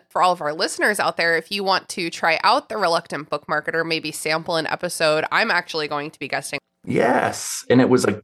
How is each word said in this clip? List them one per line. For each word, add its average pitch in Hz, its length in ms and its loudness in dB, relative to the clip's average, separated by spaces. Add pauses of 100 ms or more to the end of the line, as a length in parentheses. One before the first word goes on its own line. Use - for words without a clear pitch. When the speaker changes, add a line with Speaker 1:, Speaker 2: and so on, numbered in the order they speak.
Speaker 1:
for 165 140 0
all 180 100 6
of 175 80 -4
our 147 140 -2
listeners 214 440 -2
out 160 200 -2
there, 170 180 2
if 165 160 -4
you 202 100 -6
want 190 280 0
to 170 180 -6
try 165 340 0
out 247 280 2
The 180 80 -6
Reluctant 165 500 -2
Book - 180 -6
Marketer, 160 400 -2
maybe 160 260 -4
sample 165 440 -2
an 156 100 0
episode, 156 640 0
I'm 208 200 2
actually 165 380 -2
going 147 220 -6
to - 80 -20
be 143 80 -8
guesting. 143 320 -6 (280)
Speaker 2:
Yes. - 840 0
And 127 140 8
it 120 80 4
was 123 160 4
a 104 60 2 (120)